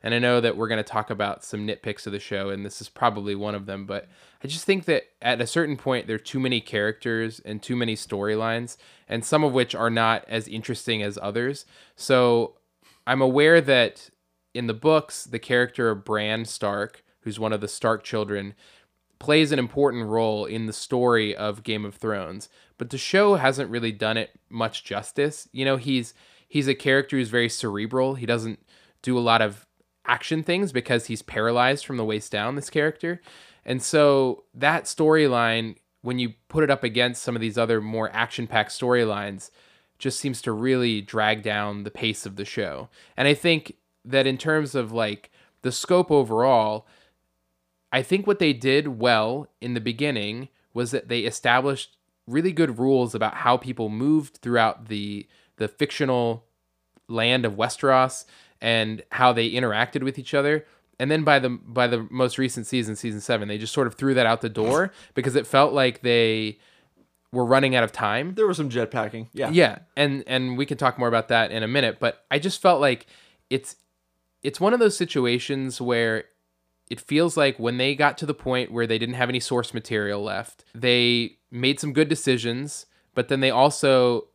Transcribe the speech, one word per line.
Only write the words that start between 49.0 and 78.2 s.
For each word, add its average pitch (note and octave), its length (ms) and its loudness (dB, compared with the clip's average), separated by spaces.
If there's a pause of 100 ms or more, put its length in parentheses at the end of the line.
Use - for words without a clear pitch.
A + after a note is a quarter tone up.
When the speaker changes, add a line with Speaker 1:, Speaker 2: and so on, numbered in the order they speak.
Speaker 1:
in A#2+ 140 -6
the A#2+ 60 -2
beginning A#2 680 -4 (260)
was A#2 180 -2
that - 160 -4
they A#2+ 120 -2
established B2+ 760 0 (300)
really E3 260 0
good C#3+ 260 0
rules B2+ 360 2
about G#2+ 200 -2
how B2 220 2
people A#2+ 320 -6
moved C#3 500 0
throughout A2+ 500 2
the, G#2 400 -8 (280)
the A2 120 -2
fictional B2 800 -2 (600)
land A#2 360 2
of G#2+ 100 0
Westeros C3 720 2 (360)
and A2 420 0 (100)
how B2+ 200 4
they A2+ 180 0
interacted A#2+ 520 -2
with C3+ 160 -4
each B2+ 160 -10
other. D3 300 2 (340)
And C3 120 -2
then D#3 140 0
by C#3+ 160 6
the, B2+ 100 0
by B2 380 0
the A2+ 220 -2
most B2+ 280 0
recent B2 280 -2
season, A2 300 -2
season G#2+ 240 -8
seven, G#2 280 -2
they G#2+ 100 -6
just A2 160 -8
sort C3+ 140 0
of A2 60 -8
threw C3+ 200 0
that B2 120 4
out A2+ 140 4
the A#2+ 80 -4
door B2+ 440 0 (100)
<laughs> - 120 -20
because C3 220 0
it B2 100 2
felt C#3 280 6
like B2+ 280 2
they A2 560 2 (720)
were B2 120 0
running C3 300 4
out B2 80 6
of A2 100 0
time. B2 420 -2
Speaker 2:
There G#3+ 120 2
was F3+ 120 0
some C#3+ 120 -4
jetpacking. A2+ 600 -4
Yeah. C3 180 -4
Speaker 1:
Yeah. D3+ 300 4 (160)
And, C#3 300 0
and B2+ 300 -2
we C3+ 80 -2
can C3 140 -6
talk B2+ 200 0
more A#2+ 100 2
about A2+ 200 2
that A2+ 220 2
in A2 120 -4
a A2 60 -2
minute, A#2+ 300 0
but - 320 -2
I C#3+ 80 0
just F#3 240 -4
felt F3 180 6
like C3 260 2 (440)
it's, - 260 -4 (640)
it's C#3 180 -6
one G3+ 120 2
of B3 80 0
those G#3+ 160 4
situations C3 840 -2
where A#2 440 0 (680)
it A#2+ 100 -10
feels D#3+ 360 0
like C#3+ 220 2
when A#2+ 200 -2
they C3+ 160 0
got C#3+ 240 2
to D#3 80 -6